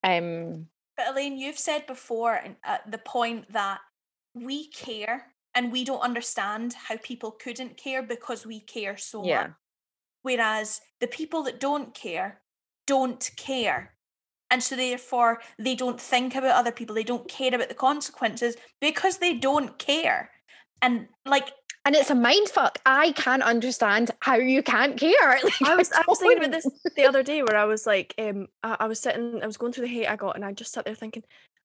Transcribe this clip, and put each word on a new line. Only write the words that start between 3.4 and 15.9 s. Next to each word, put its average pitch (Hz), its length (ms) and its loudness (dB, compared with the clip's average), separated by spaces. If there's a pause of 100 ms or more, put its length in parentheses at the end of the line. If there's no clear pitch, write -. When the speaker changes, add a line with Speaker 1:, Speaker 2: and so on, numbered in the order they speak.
Speaker 2:
that 196 280 -4 (540)
we 269 340 -10
care 226 640 -10 (220)
and 247 160 0
we 254 140 -2
don't 262 160 -4
understand 233 760 -4
how - 220 -10
people 226 340 -12
couldn't 240 460 -14
care 262 260 -8
because 233 440 -10
we 220 140 -14
care 202 360 -10
so 208 280 -12
Speaker 1:
Yeah. 143 220 0
Speaker 2:
much. - 40 -14 (720)
Whereas 220 580 -2 (200)
the 240 60 -2
people 311 380 -6
that - 160 -8
don't 277 340 -2
care, 190 480 -10 (440)
don't 262 500 0
care. 214 580 -4 (560)
And 247 120 4
so - 120 -4
therefore, 247 680 0 (160)
they 247 200 -4
don't 247 240 -4